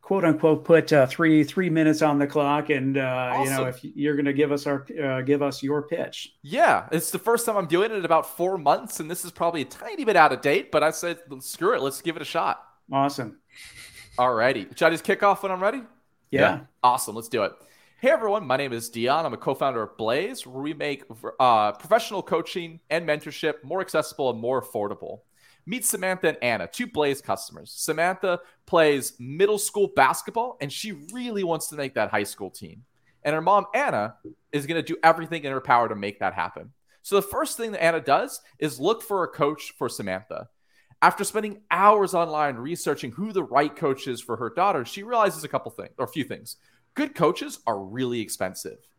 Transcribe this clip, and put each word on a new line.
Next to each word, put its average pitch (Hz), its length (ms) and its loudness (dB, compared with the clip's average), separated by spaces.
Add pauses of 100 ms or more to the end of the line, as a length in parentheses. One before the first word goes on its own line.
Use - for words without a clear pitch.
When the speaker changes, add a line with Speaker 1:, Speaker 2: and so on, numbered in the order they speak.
Speaker 1:
quote 190 220 0
unquote, 156 400 4
put, 156 280 6
uh, 139 140 8
three, 156 360 4
three 180 260 0
minutes 156 320 4
on 147 200 4
the 143 80 2
clock. 147 420 0
And, 135 260 0
uh, 127 460 -2
you 135 80 0
know, 131 160 0
Speaker 2:
Awesome. - 220 -8
Speaker 1:
if - 80 -16
you're 147 180 0
gonna 143 180 0
give 143 200 2
us 143 120 -2
our, 139 220 -2 (160)
uh, 131 200 -2
give 143 200 2
us 139 220 -4
your 147 180 -2
pitch. - 600 -8
Speaker 2:
Yeah, 151 500 2
it's 170 180 -2
the 185 80 -6
first 233 260 0
time 214 120 -2
I'm 185 100 0
doing 185 240 2
it 220 60 -4
in 180 80 -4
about 160 320 2
four 185 200 0
months. 175 440 0
And 156 100 -8
this 180 140 -8
is 175 80 -14
probably 165 300 -2
a - 20 -4
tiny 370 400 -10
bit 214 100 2
out 151 180 8
of 120 100 -4
date, 147 280 2
but 151 140 4
I 160 80 2
said, 170 260 -6 (220)
"Screw 190 340 -2
it. - 80 0
Let's 135 200 -4
give 165 120 -4
it 156 80 -10
a - 20 -10
shot." - 400 -4 (280)
Speaker 1:
Awesome. 139 480 -2 (760)
Speaker 2:
Alrighty. 123 600 2
Should 170 100 0
I 160 40 0
just 160 120 -4
kick 196 220 -2
off 190 180 2
when 196 80 -4
I'm 185 120 -4
ready? 233 200 -2 (480)
Speaker 1:
Yeah. 135 100 0
Speaker 3:
Yeah. 151 200 2 (240)
Speaker 2:
Awesome. 123 320 2
Let's 113 120 -12
do 110 140 0
it. 92 100 -2 (480)
Hey, 254 100 4
everyone. 214 360 0
My 127 100 2
name 139 160 -4
is 117 160 -6
Dion. 135 380 0
I'm 120 80 -4
a - 20 -10
co-founder 135 460 -2
of - 140 -10
Blaze, 151 500 -4
where 131 160 -12
we 151 100 -6
make, 147 300 -6 (380)
uh, 110 320 6
professional 202 500 0
coaching 165 560 -6 (120)
and 165 180 -2
mentorship 151 560 -4
more 170 160 -4
accessible 151 500 -2
and 110 80 -4
more 120 240 -2
affordable. 101 600 -8 (460)
Meet 240 160 -6
Samantha 185 440 -2
and 151 140 -2
Anna, 110 260 0
two - 180 -8
Blaze 143 340 -2
customers. - 520 -8
Samantha 175 680 -2 (280)
plays 147 520 2
middle 180 400 2
school 202 380 0
basketball, 202 640 2
and 139 120 -8
she 214 200 -10 (200)
really 233 300 -4
wants 165 240 -2
to - 80 -12
make 143 200 -8
that 107 140 0
high 104 140 0
school 98 280 -8
team. 85 340 -18 (400)
And 147 100 0
her 160 60 0
mom, 202 340 4
Anna, 160 400 -2 (380)
is 147 140 -2
gonna 165 140 -2
do 160 220 -6
everything 165 400 4
in 139 80 -6
her 131 100 -2
power 120 280 4
to 107 80 -4
make 101 240 -6
that 95 140 0
happen. 87 360 -6 (320)
So 202 140 -2
the 190 60 4
first 269 340 -4
thing 226 160 -6
that - 100 -4
Anna 165 180 2
does 185 400 0 (200)
is 135 180 -4
look 214 240 0
for 190 220 -2
a 160 40 -6
coach - 480 -2
for 131 120 -2
Samantha. 95 600 -6 (540)
After 180 220 4
spending 208 440 -6
hours 196 460 6
online 151 400 0
researching 143 560 -4
who 208 220 -6
the 180 100 0
right 143 320 0
coach 139 320 -4
is 123 140 -6
for 113 160 -6
her 113 140 -6
daughter, 170 340 0
she 196 180 -12
realizes 202 400 0
a 143 60 -12
couple 131 240 -6
things, - 260 -14
or 127 60 -2
a - 40 -8
few 143 140 -6
things. - 360 -10 (360)
Good 294 220 -4
coaches 202 500 0
are 107 140 -2
really 120 400 -6
expensive. - 580 -8 (200)